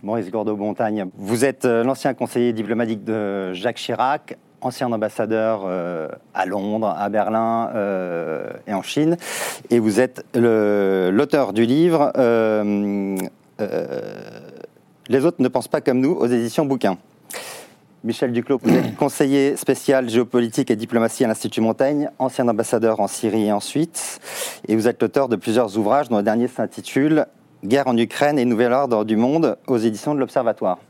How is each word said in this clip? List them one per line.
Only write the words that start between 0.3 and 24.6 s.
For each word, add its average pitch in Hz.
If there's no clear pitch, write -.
Gourdeau-Montagne, 107
vous 110
êtes, 131
euh, 117
l'ancien 131
conseiller 120
diplomatique 110
de 101
Jacques 104
Chirac, 127
ancien 123
ambassadeur, 110
euh, 87
à 95
Londres, 104
à 101
Berlin, 113
euh, 90
et -
en 95
Chine. 160
Et 120
vous 110
êtes 127
le, 104
l'auteur 127
du 113
livre, 151
euh, 104
euh, 85
Les 131
autres 170
ne 127
pensent 127
pas 151
comme 127
nous, 139
aux -
éditions 120
Bouquin. 117
Michel 117
Duclos, 120
vous 117
êtes 123
<clears throat> -
conseiller 139
spécial 131
géopolitique 117
et 113
diplomatie 113
à -
l'Institut 110
Montaigne, 135
ancien 127
ambassadeur 110
en 98
Syrie 107
et 107
en 104
Suisse. -